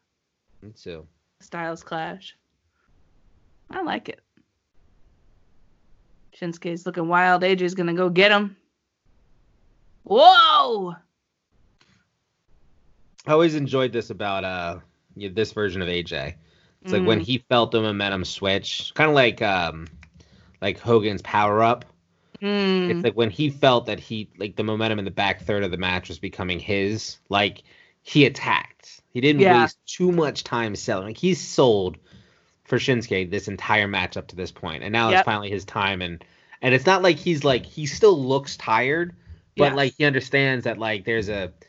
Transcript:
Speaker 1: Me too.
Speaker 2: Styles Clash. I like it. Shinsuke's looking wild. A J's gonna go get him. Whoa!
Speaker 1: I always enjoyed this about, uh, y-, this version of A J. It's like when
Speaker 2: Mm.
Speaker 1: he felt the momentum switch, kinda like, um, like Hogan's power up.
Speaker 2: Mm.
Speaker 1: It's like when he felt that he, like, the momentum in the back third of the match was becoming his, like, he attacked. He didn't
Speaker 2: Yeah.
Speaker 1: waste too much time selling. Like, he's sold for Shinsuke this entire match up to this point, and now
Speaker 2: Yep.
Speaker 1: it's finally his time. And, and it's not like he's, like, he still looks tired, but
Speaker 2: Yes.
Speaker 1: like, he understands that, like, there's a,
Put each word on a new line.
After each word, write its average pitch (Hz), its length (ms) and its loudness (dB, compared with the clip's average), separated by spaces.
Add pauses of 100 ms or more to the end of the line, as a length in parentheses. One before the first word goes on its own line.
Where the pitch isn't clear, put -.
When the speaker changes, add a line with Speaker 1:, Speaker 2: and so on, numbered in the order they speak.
(600)
Speaker 1:
Me 104 100 -20
too. 82 340 -16 (360)
Speaker 2:
Styles 165 420 -10
Clash. 170 540 -12 (1300)
I 381 100 -8
like 254 280 -6
it. - 120 -16 (2250)
Shinsuke's 170 460 -8
looking 180 220 -6
wild. 180 360 4
A 190 120 4
J's 180 200 -2
gonna 170 180 -2
go 180 160 2
get 190 220 6
him. 202 240 2 (1500)
Whoa! 262 920 6 (2250)
Speaker 1:
I 143 60 0
always 156 240 4
enjoyed 131 380 -2
this 113 160 -6
about, 98 340 -4
uh, 87 360 -6 (360)
y-, 101 180 -10
this 107 200 -2
version 92 280 -4
of 87 60 -4
A 87 160 -2
J. 76 320 -8 (460)
It's 185 100 -8
like 95 140 0
when 107 160 2
Speaker 2:
Mm. - 20 -6
Speaker 1:
he 123 140 -4
felt 120 340 0
the 113 100 2
momentum 101 440 -2
switch, - 720 -4
kinda 156 180 4
like, 123 280 4
um, 85 460 -2 (760)
like 98 180 -4
Hogan's 107 420 2
power 104 420 2
up. 117 220 2 (560)
Speaker 2:
Mm. 196 480 0
Speaker 1:
It's 175 160 -4
like 107 100 0
when 113 140 0
he 143 200 -2
felt 127 360 2
that 104 160 -8
he, 107 360 -10
like, 95 200 -10
the 107 80 -2
momentum 110 340 -2
in 98 60 -6
the 95 60 -8
back 98 320 -4
third 101 200 -2
of 90 80 -4
the 87 60 -6
match 90 320 -2
was 85 100 -14
becoming 90 400 -8
his, 101 600 -4 (100)
like, 101 340 0 (380)
he 143 240 4
attacked. - 760 -4 (120)
He 123 80 -4
didn't 147 200 4
Speaker 2:
Yeah. 180 200 6
Speaker 1:
waste 156 240 -2
too 180 260 -2
much 147 320 -2
time 113 320 -4
selling. 98 320 -6
Like, 110 100 -12
he's 180 220 0
sold 101 580 2 (680)
for 127 120 -2
Shinsuke 107 540 -2
this 98 160 -6
entire 104 400 0
match 95 300 -4
up 95 100 -12
to - 80 -20
this 90 160 -10
point, 80 320 -12
and 101 80 -8
now 113 180 0
Speaker 2:
Yep. 92 100 2
Speaker 1:
it's 95 60 2
finally 104 240 -4
his 98 140 -6
time. 98 380 -4
And, 87 200 -10 (400)
and 127 140 2
it's 139 100 0
not 190 160 4
like 180 140 6
he's, 147 300 -2
like, 131 200 2
he 151 200 -10
still 170 360 4
looks 135 360 -2
tired, 139 580 -2 (400)
but 143 120 4
Speaker 2:
Yes. 135 100 0
Speaker 1:
like, 139 200 0
he 147 60 0
understands 135 640 0
that, 98 140 -4
like, 107 260 -4
there's 110 240 -2
a, 95 240 -6 (160)